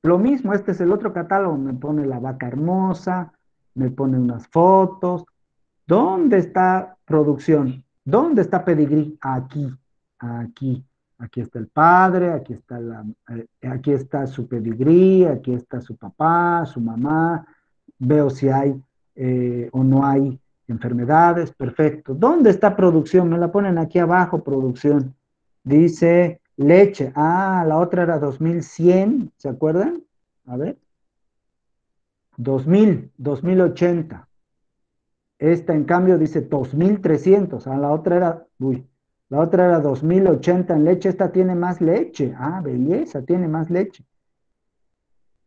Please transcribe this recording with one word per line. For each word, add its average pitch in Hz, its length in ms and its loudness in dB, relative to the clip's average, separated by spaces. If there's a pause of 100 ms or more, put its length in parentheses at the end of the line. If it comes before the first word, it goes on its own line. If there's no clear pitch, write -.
Lo 170 160 2
mismo, 240 340 0
este 196 180 -4
es 185 100 -6
el 180 100 2
otro 208 220 -4
catálogo. 175 440 -2
Me 135 160 -6
pone 147 320 -6
la 127 140 -6
vaca 127 280 -10
hermosa, 180 840 -4 (400)
me 127 160 -4
pone 131 300 -2
unas 120 280 -4
fotos. 180 800 2 (640)
¿Dónde 269 500 2
está 185 580 -2 (100)
producción? 147 800 0 (200)
¿Dónde 233 400 0
está 175 200 -4
pedigrí? 151 580 0
Aquí, 131 460 -8 (520)
aquí. 120 680 -8 (320)
Aquí 120 240 -12
está - 160 -12
el 113 100 -12
padre, 180 680 2
aquí 139 200 -8
está 120 260 -16
la, 113 240 -14 (260)
eh, 117 180 -12 (200)
aquí 131 260 -4
está 135 340 -6
su 131 200 -10
pedigrí, 156 760 4
aquí 131 280 -2
está - 280 -10
su - 140 -16
papá, 170 720 0
su 127 120 -10
mamá. 151 680 -2 (500)
Veo 143 320 2
si 135 200 -2
hay, 135 300 0 (360)
eh, 123 560 -4
o 131 120 0
no 135 220 4
hay 139 320 0 (300)
enfermedades. 135 880 0
Perfecto. 143 600 -2
¿Dónde 247 360 4
está 190 260 2
producción? 175 540 2
Me 170 80 0
la 170 140 -2
ponen 196 260 0
aquí 165 220 -2
abajo, 175 440 0
producción. 135 720 -2 (480)
Dice 170 800 2 (160)
leche. 156 580 4
Ah, 175 500 0
la 156 120 0
otra 175 260 0
era 165 160 0
dos 139 220 -4
mil 165 220 -2
cien, 190 760 0
¿se - 100 -10
acuerdan? 170 560 -2 (420)
A 123 120 -12
ver. 170 200 -8 (1600)
Dos 131 320 -4
mil, 190 480 4
dos 135 280 -6
mil 185 180 2
ochenta. 170 680 -2 (1120)
Esta, 165 340 0
en 147 120 0
cambio, 180 320 4
dice 156 240 0
dos 131 320 -4
mil 185 260 2
trescientos. 170 680 2
Ah, 131 100 -4
la 143 140 -2
otra 160 260 0
era, 165 280 -2 (140)
uy, 131 260 -4 (440)
la 135 100 -2
otra 180 260 4
era 175 140 4
dos 139 240 -2
mil 180 240 2
ochenta 175 480 0
en 151 80 2
leche. 180 240 2
Esta 185 240 -2
tiene 185 240 0
más 175 240 -4
leche. 160 580 -2
Ah, 151 240 -8
belleza, 143 600 -4
tiene 175 260 -2
más 160 220 -4
leche. 185 340 -4 (1400)